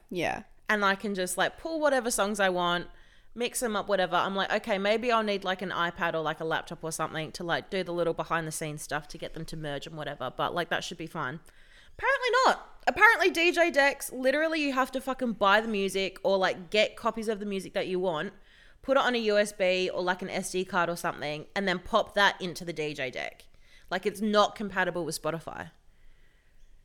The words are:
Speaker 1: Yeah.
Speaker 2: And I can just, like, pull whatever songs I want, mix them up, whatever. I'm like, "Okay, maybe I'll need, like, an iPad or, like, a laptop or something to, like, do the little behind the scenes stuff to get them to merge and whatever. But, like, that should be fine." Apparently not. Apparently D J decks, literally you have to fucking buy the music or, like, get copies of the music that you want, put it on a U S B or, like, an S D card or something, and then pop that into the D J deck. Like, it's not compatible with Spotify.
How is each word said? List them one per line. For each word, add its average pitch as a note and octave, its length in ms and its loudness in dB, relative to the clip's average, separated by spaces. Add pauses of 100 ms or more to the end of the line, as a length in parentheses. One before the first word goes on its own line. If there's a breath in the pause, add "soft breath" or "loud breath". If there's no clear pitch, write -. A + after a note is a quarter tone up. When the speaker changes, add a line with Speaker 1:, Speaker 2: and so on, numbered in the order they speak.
Speaker 1:
Yeah. C3+ 340 -2 (260)
Speaker 2:
And G#3 160 2
I G3 100 2
can G3+ 200 -6
just, F#3 220 -4
like, F3 200 0
pull E4 220 -6
whatever C4 320 2
songs G#3 300 0
I F#3+ 80 4
want, F3 380 0 (460 soft breath)
mix A#3+ 280 -4
them A3+ 160 0
up, F#3 120 -2
whatever. F#3 260 2
I'm F3 200 2
like, F#3+ 180 0
"Okay, A3 240 0
maybe A3 340 2
I'll A3+ 120 4
need, G3+ 200 -2
like, F#3+ 180 -2
an F#3 100 -4
iPad E3+ 420 -2
or, D#3+ 60 0
like, D#3 200 -2
a E3 60 -6
laptop D#3+ 380 -4
or D#3+ 80 -6
something D#3 420 -4
to, F#3 100 -10
like, D#3+ 260 -2
do F#3+ 140 -2
the E3+ 100 -6
little E3+ 200 2
behind E3 340 -4
the D#3 40 -6
scenes D#3 300 -8
stuff D3 280 -6
to E3+ 80 -12
get - 160 -10
them E3 120 -8
to E3 120 -10
merge C#3+ 300 -6
and D#3+ 100 -14
whatever. C#3+ 380 -6
But, D3 180 -2
like, E3+ 160 -2
that E3 140 -2
should - 140 -10
be D#3+ 100 -10
fine." D#3 320 -6 (580 soft breath)
Apparently B4+ 320 2 (160)
not. - 240 2 (160)
Apparently F#4 460 6
D E4 200 2
J E4+ 200 4
decks, C#4 420 2
literally D4+ 480 2
you C#4+ 120 2
have C4 180 0
to C4+ 100 -4
fucking B3+ 320 -2
buy G3+ 260 6
the A3+ 80 0
music G3 560 -2
or, G3 140 4
like, F3+ 320 0
get G#3 260 4
copies A3 320 -2
of G#3+ 140 -2
the G#3 40 -6
music F#3+ 280 -6
that E3+ 140 -2
you F3+ 120 -2
want, F3+ 340 -2 (480 soft breath)
put C4+ 160 2
it C#4 60 6
on B3 120 2
a A#3 40 0
U G#3 180 2
S G#3 160 4
B F#3 360 2
or, - 140 -2
like, F#3 180 0
an F#3+ 80 -6
S F#3 220 -4
D F#3 140 0
card F3 240 0
or F3 80 -4
something, D3+ 480 -6 (100)
and G3+ 120 -2
then F3+ 120 0
pop - 360 0
that G3+ 260 2
into F3+ 240 -6
the E3+ 80 -8
D D3+ 200 -4
J C3+ 160 -6
deck. - 360 -10 (440 soft breath)
Like, F#3 160 -2
it's F#3+ 160 -2
not G#3 340 6
compatible F3+ 500 -2
with D#3 160 -4
Spotify. D#3 500 -6 (1120)